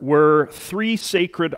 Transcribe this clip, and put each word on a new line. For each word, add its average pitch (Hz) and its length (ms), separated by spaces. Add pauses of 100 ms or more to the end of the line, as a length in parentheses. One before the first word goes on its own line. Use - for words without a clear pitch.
were 151 500
three 214 460
sacred 175 600